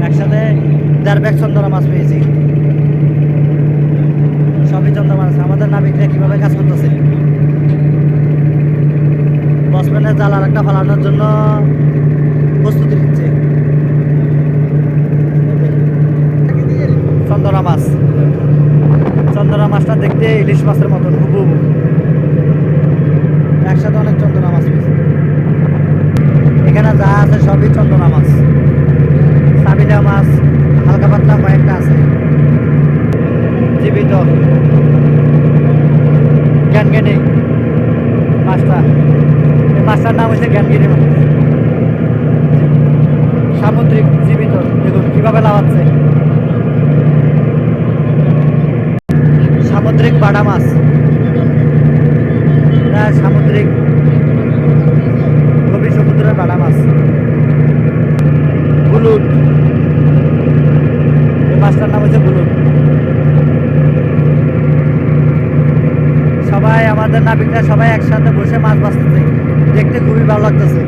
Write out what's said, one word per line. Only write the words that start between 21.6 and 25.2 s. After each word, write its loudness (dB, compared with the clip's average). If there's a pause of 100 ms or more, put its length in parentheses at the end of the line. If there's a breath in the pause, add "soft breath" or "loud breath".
একসাথে 0
অনেক 0
চন্দনা 0
মাছ 0
পেয়েছি। -2 (1800)